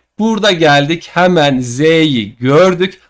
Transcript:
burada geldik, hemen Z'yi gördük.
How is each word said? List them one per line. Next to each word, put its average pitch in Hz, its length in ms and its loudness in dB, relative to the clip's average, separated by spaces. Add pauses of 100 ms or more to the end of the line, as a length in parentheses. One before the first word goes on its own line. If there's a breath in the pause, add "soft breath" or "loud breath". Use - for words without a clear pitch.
(200)
burada 214 320 0
geldik, 156 600 0
hemen 165 460 0
Z'yi 127 760 0
gördük. 175 760 0